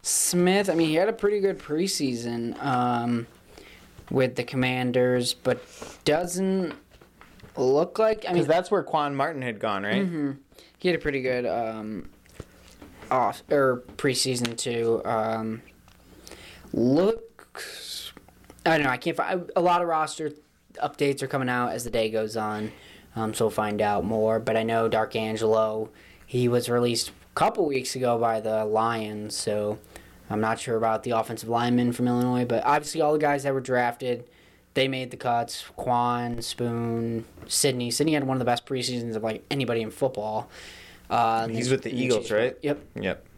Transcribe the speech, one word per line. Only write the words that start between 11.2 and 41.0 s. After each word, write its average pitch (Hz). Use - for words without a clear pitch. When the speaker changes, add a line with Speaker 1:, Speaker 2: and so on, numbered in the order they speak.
Speaker 1:
good, 123
um, 110
off, 127
or 131
preseason 123
too. 117
Um, 110
looks, -
I 165
don't 147
know. 135
I 127
can't 160
find, -
a 185
lot 175
of 170
roster 156
updates 143
are 135
coming 131
out 123
as 117
the 120
day 113
goes 110
on, 107
um, 110
so 113
we'll 107
find 107
out 104
more. 110
But 113
I 113
know 113
Darkangelo, 110
he 123
was 120
released 120
a -
couple 208
weeks 135
ago 120
by 113
the 110
Lions, 107
so 104
I'm 107
not 110
sure 117
about 110
the 120
offensive 113
lineman 120
from 120
Illinois, 123
but -
obviously 151
all 151
the 156
guys 143
that 139
were 135
drafted, 123
they 135
made 131
the -
cuts. 117
Quan, 120
Spoon, 117
Sidney. 123
Sidney 151
had 139
one 131
of -
the 120
best 120
preseasons 120
of, 107
like, 110
anybody 120
in 110
football. 110